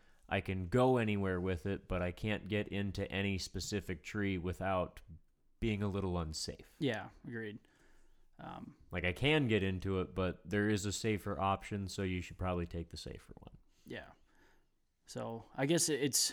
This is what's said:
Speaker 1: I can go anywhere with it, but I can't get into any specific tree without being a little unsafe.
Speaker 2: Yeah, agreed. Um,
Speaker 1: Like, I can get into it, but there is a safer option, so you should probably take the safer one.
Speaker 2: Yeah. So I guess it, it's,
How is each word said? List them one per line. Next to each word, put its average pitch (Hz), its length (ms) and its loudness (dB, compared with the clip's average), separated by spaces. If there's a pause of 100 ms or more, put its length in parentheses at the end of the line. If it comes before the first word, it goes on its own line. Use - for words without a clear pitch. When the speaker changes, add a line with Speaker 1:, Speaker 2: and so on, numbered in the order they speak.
(280)
Speaker 1:
I 98 140 0
can 92 260 -4
go 127 300 6
anywhere 101 420 2
with 92 260 -2
it, 98 220 -4
but 90 140 0
I 90 100 0
can't 107 360 -4
get 104 200 0
into 101 440 -2
any 98 260 0
specific 92 680 -4
tree 98 340 0
without 90 640 -2 (600)
being 107 240 0
a 104 40 2
little 95 320 0
unsafe. - 600 -6
Speaker 2:
Yeah, 107 300 -2 (180)
agreed. 110 320 -8 (800)
Um, - 340 -12 (180)
Speaker 1:
Like, 90 140 -2
I 90 60 2
can 143 360 4
get 107 160 6
into 95 380 0
it, 90 140 -4
but 90 240 0 (100)
there 104 200 4
is 104 160 2
a 101 60 0
safer 101 480 -2
option, 98 480 0
so 98 160 -4
you 92 180 0
should - 160 -10
probably 90 280 0
take 85 240 -8
the - 80 -12
safer - 420 -12
one. - 180 -18 (280)
Speaker 2:
Yeah. 123 200 -10 (1000)
So 117 380 -8 (120)
I 135 80 2
guess 160 240 4
it, 143 120 2
it's, 139 320 2